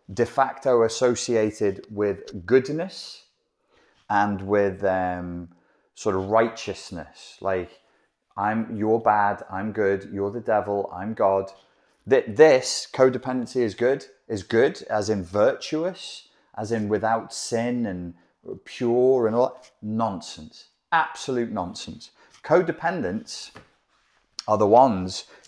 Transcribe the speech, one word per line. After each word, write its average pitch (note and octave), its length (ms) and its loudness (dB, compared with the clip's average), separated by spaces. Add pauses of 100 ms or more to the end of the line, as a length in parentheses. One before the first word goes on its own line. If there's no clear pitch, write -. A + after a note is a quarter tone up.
(140)
de - 100 2
facto B2+ 600 2
associated A2 1080 0
with G2+ 560 -6
goodness D3 800 0 (840)
and G#2 340 0
with, G2 420 0
um, F2+ 640 -2 (480)
sort G2 200 -2
of F#2+ 140 -2
righteousness. G#2 1080 -4
Like, F#2 400 -4 (560)
I'm, A2 400 -2
you're G#2+ 240 0
bad, G#2 500 2
I'm G2 220 -6
good, G2 400 0
you're G2+ 180 -4
the A#2 100 -8
devil, G#2 520 -2
I'm G2+ 220 -8
God. G2 380 2 (560)
Th-, B2+ 180 4
this B2+ 680 6
codependency B2+ 680 0
is G#2 120 0
good, C3 320 0 (200)
is G2+ 160 -4
good, B2 480 2
as G#2+ 180 0
in G#2 140 0
virtuous, C3+ 1080 -2 (280)
as G#2+ 160 -6
in G#2+ 160 -2
without A2 440 0
sin A#2+ 540 -2
and F2 280 -8 (500)
pure B2 600 2
and A2 100 0
all B2 100 4
that. - 240 -10 (100)
Nonsense. G#2+ 880 -8 (240)
Absolute B2+ 600 -2
nonsense. - 580 -10 (320)
Codependents E3 1080 -2 (960)
are G#2+ 100 2
the G#2 80 4
ones G2+ 580 4 (240)